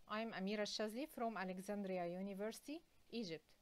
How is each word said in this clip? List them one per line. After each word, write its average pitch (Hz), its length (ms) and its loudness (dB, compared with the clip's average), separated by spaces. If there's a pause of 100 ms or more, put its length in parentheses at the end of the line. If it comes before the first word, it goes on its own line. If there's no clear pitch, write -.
(100)
I'm 220 220 0
Amira 196 300 2
Shazli 214 520 0
from 226 220 0
Alexandria 185 720 0
University, 202 760 -2 (320)
Egypt. 165 320 -2 (180)